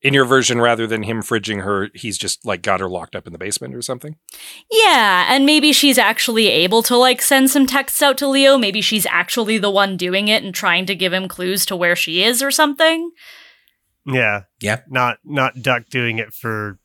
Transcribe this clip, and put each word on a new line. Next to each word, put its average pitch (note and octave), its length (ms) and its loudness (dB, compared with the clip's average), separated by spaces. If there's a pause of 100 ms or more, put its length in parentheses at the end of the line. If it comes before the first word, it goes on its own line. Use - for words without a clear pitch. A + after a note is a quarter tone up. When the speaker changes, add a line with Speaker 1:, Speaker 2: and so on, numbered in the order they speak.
Speaker 1:
In C#3 100 2
your C#3 120 6
version, A#2+ 360 4
rather A#2 240 2
than A2 180 -4
him A2 200 -6
fridging G#2 400 -4
her, G2+ 320 -4
he's G2 240 -10
just, - 260 -8
like, F#2+ 160 -4
got F#2+ 200 0
her F#2+ 60 -6
locked F2+ 280 -10
up F#2 100 -12
in E2+ 80 -18
the E2+ 60 -16
basement G#2+ 340 -10
or A#2+ 80 -12
something? C3+ 340 -10 (560)
Speaker 2:
Yeah, B3+ 560 4
and C4+ 160 2
maybe D4 300 4
she's - 240 4
actually A3 520 0
able F3+ 340 2
to, B3 120 0
like, B3 240 4
send C4+ 300 4
some C#4 160 4
texts C4+ 380 -2
out C#4 160 4
to C#4+ 80 -2
Leo. C4+ 320 4
Maybe G#3 200 -2
she's G#3 280 -2
actually G#3+ 500 -2
the G3+ 140 0
one G3 260 2
doing F#3 300 -2
it G#3+ 160 0
and F#3+ 100 -10
trying F3+ 320 0
to F#3+ 100 -4
give F3+ 180 -2
him F#3+ 140 -4
clues F3+ 380 -4
to G3 100 -6
where F3 200 0
she F3 280 -2
is A#3 200 0
or C#4 80 -2
something. D#4+ 580 0 (960)
Speaker 3:
Yeah. A2 380 -2 (180)
Speaker 4:
Yeah. G#2+ 260 -2
Speaker 3:
Not, B2 380 -2
not C3 380 -2
Duck A#2+ 260 -2
doing A#2 300 -4
it A2 120 -8
for G#2+ 540 -8